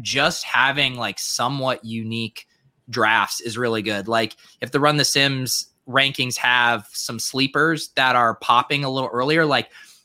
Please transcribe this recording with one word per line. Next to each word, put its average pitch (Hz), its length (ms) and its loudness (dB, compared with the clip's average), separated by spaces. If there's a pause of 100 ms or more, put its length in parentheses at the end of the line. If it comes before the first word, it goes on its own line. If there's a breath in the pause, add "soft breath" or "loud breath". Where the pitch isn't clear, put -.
just 139 420 0
having, 135 540 0
like, 110 200 -6
somewhat 131 680 -4
unique 113 640 -8 (420)
drafts 113 500 2
is 113 160 -8
really 113 260 -2
good. 101 260 -4
Like, 113 280 0 (240 soft breath)
if 120 120 -8
the 143 80 0
Run 147 160 4
the 143 80 2
Sims 135 640 0 (180)
rankings 135 520 0
have 120 540 2
some - 280 -8
sleepers 147 760 0
that 127 220 4
are 117 200 4
popping 127 460 2
a 139 80 -2
little 131 220 -2
earlier, 147 320 2
like, 135 260 0 (340 soft breath)